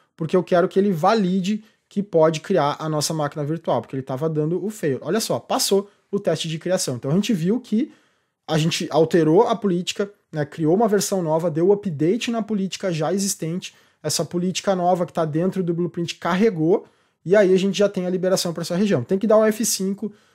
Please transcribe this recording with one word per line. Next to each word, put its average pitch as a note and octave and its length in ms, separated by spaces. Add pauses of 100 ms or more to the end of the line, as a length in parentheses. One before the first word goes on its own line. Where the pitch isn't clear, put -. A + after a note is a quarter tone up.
(180)
porque E3 180
eu F3+ 80
quero F3+ 240
que F#3 100
ele G3+ 140
valide F#3+ 720 (260)
que G3+ 140
pode D#3+ 380
criar D3 380
a D#3 100
nossa D3+ 240
máquina D3+ 320
virtual, D#3 360
porque - 140
ele C3 80
tava C3+ 260
dando D#3 360
o G#3+ 40
fail. D3 320
Olha F#3+ 200
só, C#3 180
passou G3+ 500 (220)
o G3+ 80
teste E3+ 300
de D#3+ 100
criação. F3 360
Então C3+ 160
a - 20
gente G#3 200
viu F#3+ 280
que A#3 320 (520)
a D#3+ 120
gente E3 340
alterou D#3+ 520
a A#3 120
política, F#3 560 (200)
né, D3+ 120
criou D#3+ 320
uma A3+ 120
versão G3 340
nova, E3 280
deu E3 220
update G3+ 580
na A3+ 120
política G3 500
já D#3 220
existente, F#3+ 600 (300)
essa D#3 220
política F#3 500
nova F3+ 300
que - 80
tá E3+ 100
dentro F3 400
do E3+ 100
blueprint E3+ 420
carregou, F3+ 720 (380)
e F3 120
aí F#3+ 180
a F#3+ 40
gente F#3 200
já G3+ 100
tem F#3+ 180
a F3+ 40
liberação F#3 440
pra E3+ 100
essa F3 120
região. F#3 280
Tem F#3+ 140
que G#3+ 100
dar G#3+ 100
o A3 80
F A3 180
cinco G3+ 480 (240)